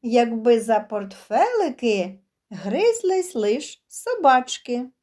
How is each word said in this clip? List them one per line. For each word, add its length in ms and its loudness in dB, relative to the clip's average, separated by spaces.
якби 580 2
за 200 0
портфелики 1400 -2
гризлись 840 -2
лиш 540 -2
собачки. 960 0